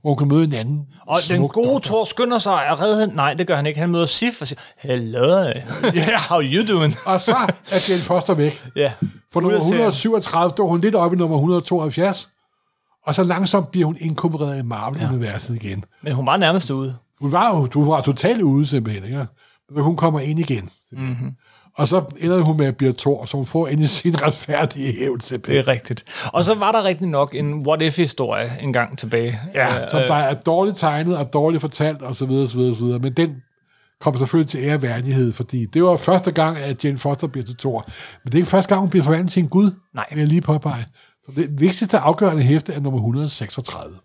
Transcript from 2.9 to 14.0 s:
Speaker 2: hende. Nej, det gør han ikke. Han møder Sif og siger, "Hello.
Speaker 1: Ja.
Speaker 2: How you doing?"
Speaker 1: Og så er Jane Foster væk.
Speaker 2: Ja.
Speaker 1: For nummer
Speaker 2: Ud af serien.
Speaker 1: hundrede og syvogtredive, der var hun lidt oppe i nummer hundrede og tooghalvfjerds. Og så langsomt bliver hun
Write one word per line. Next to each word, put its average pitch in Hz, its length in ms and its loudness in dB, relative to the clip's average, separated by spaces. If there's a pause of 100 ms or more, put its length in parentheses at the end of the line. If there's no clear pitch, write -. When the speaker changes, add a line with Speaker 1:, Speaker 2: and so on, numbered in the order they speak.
Speaker 2:
hende. 214 160 0
Nej, 143 180 2
det 170 120 -2
gør 170 100 0
han 143 100 0
ikke. 151 140 -4
Han 175 100 0
møder 170 160 2
Sif - 340 -2
og 139 80 -6
siger, - 120 -8 (180)
"Hello. 123 600 2 (560)
Speaker 1:
Ja. 180 240 2 (100)
Speaker 2:
How 170 140 2
you 190 360 0
doing?" 151 160 2 (100)
Speaker 1:
Og 190 160 2
så 226 120 0 (380)
er 185 180 0
Jane 180 120 2
Foster 180 340 0
væk. 147 300 0 (120)
Speaker 2:
Ja. 139 160 0 (400)
Speaker 1:
For 175 80 0
nummer 180 100 2
Speaker 2:
Ud 214 60 2
af 170 60 2
serien. 170 120 2
Speaker 1:
hundrede 226 140 4
og 185 60 0
syvogtredive, 185 640 0
der 208 60 0
var 185 80 2
hun 170 100 0
lidt 208 140 2
oppe 175 220 2
i - 20 0
nummer 160 180 2
hundrede 170 240 2
og 165 40 -4
tooghalvfjerds. 175 640 -2 (800)
Og 147 60 0
så 185 100 2
langsomt 180 460 2
bliver 175 160 2
hun 160 140 -2